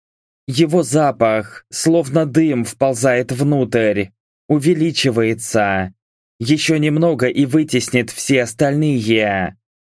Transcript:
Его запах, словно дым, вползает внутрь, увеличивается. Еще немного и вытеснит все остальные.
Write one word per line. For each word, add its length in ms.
Его 360
запах, 880
словно 560
дым, 380
вползает 640
внутрь, 800
увеличивается. 1500
Еще 380
немного 500
и 180
вытеснит 640
все 320
остальные. 1120